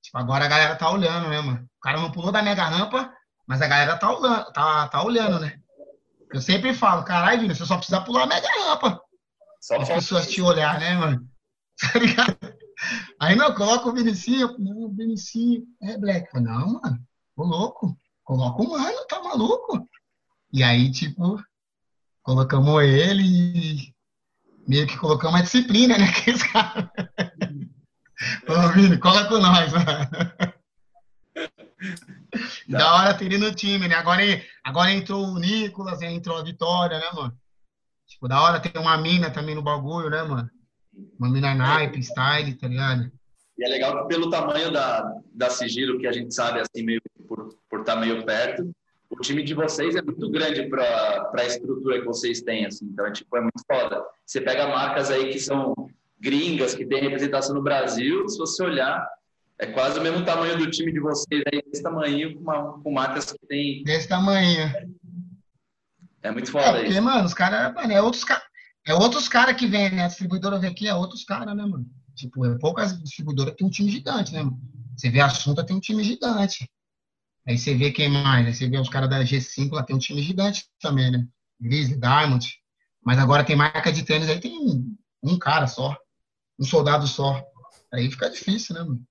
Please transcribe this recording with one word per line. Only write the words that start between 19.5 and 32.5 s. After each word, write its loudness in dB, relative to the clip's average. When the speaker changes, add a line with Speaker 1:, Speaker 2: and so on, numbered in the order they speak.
Speaker 1:
E 4
aí, 6
tipo, -2
colocamos 4
ele 6
e 2
meio 4
que -6
colocamos 2
a 4
disciplina, 6
né? 8
<laughs> 0
Que 4
os 0
caras, 0
"Ô, 6
Vini, 8
cola 6
com 2
nós, 6
mano." 2